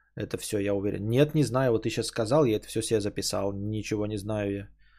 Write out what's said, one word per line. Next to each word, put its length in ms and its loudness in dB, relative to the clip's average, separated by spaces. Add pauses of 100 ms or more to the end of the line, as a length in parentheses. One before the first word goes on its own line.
(160)
это 220 -6
все, 200 -4
я 160 2
уверен. 340 -2
Нет, 260 4
не 100 4
знаю, 280 2
вот 140 2
ты 40 -2
щас 160 -2
сказал, 380 2
я 120 4
это 120 -6
все 140 -2
себе 180 2
записал, 520 -2
ничего 540 -2
не 120 -4
знаю 340 -2
я. 160 -6 (300)